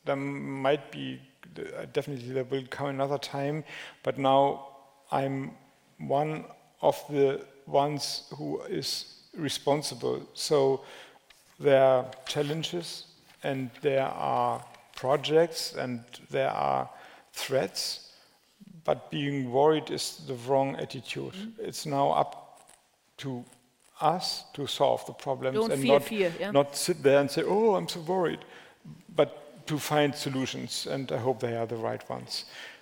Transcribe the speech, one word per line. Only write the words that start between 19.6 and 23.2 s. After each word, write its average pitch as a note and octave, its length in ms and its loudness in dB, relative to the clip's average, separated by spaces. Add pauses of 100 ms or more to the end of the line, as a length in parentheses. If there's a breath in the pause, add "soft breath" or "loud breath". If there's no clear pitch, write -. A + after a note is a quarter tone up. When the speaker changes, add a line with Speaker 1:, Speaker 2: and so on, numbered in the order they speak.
Speaker 1:
is - 380 -6
the C3+ 80 -6 (120)
wrong C3+ 280 2
attitude. C3+ 580 -8
Speaker 2:
Mm-hmm. A3 340 -12
Speaker 1:
It's - 200 -8
now C#3 240 2
up - 500 -2 (560)
to C3 260 -8 (580)